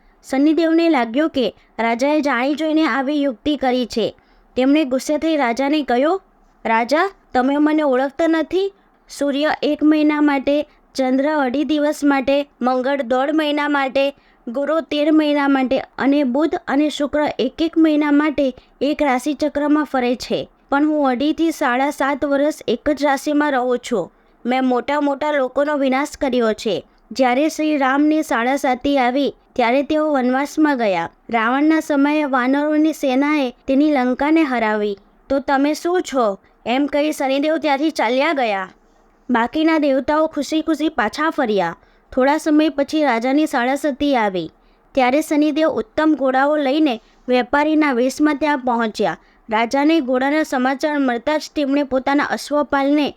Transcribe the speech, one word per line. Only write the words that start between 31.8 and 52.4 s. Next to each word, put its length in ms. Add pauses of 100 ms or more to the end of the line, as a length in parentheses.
સમયે 440
વાનરોની 680
સેનાએ 640 (140)
તેની 220
લંકાને 520
હરાવી. 560 (300)
તો 100
તમે 360
શું 280
છો?" 360 (280)
એમ 200
કહી 260
શનિદેવ 440
ત્યાંથી 340
ચાલ્યા 420
ગયા. 360 (600)
બાકીના 480
દેવતાઓ 480
ખુશી 360
ખુશી 260
પાછા 420
ફર્યા. 460 (360)
થોડા 260
સમય 300
પછી 340
રાજાની 440
સાડા 280
સતી 420
આવી. 340 (440)
ત્યારે 260
શનિદેવ 480
ઉત્તમ 500
ઘોડાઓ 380
લઈને 440 (280)
વેપારીના 640
વેશમાં 440
ત્યાં 220
પહોંચ્યા. 600 (320)
રાજાને 500
ઘોડાના 420
સમાચાર 560
મળતા 380
જ 60 (140)
તેમણે 260
પોતાના 420
અશ્વપાલને 920